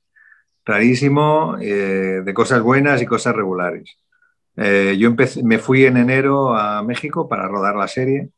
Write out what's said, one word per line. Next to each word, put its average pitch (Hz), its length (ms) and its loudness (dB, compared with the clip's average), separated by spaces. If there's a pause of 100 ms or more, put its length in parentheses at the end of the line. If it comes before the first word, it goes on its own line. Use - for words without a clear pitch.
(640)
Rarísimo, 139 920 2
eh, 95 640 -2
de 98 100 -4
cosas 117 280 2
buenas 135 400 2
y 120 40 -2
cosas 113 300 -2
regulares. 92 640 -6 (580)
Eh, 98 440 0
yo 117 80 4
empecé, 123 360 0
me 113 140 2
fui 131 280 4
en 127 120 4
enero 131 580 2
a 104 280 -2
México 143 440 -6
para 95 200 -6
rodar 101 280 -2
la 98 120 -2
serie. 131 500 -4